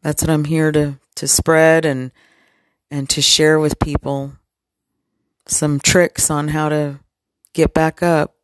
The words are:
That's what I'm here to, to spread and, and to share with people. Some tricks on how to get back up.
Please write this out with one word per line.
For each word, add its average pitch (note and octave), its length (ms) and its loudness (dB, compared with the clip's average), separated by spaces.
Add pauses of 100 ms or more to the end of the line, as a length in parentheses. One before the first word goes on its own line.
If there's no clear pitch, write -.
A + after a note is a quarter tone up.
That's D3+ 200 -4
what D3+ 80 -2
I'm D3+ 140 0
here D#3 280 0
to, D3 260 -2 (180)
to - 100 -10
spread D#3+ 580 4
and, C3 280 -4 (760)
and C#3 200 -6
to - 120 -4
share D#3 360 4
with D#3 200 -2
people. C#3 560 -6 (1120)
Some D3 340 -2
tricks - 500 0
on D3+ 180 -4
how D3+ 200 -4
to D3 320 -4 (540)
get D#3 200 2
back D#3+ 280 0
up. E3+ 420 0